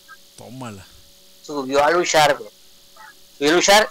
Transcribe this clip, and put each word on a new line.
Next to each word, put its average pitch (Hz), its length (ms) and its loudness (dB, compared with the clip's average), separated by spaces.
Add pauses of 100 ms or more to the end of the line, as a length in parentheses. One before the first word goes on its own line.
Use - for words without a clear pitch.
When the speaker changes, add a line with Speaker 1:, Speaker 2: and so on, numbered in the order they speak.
(380)
Speaker 1:
Tómala. 110 480 -16 (600)
Speaker 2:
Subió 139 380 -2
a 151 80 2
luchar, 156 460 2
güey. - 120 -18 (880)
Subió 143 140 0
a 170 40 2
luchar 202 360 4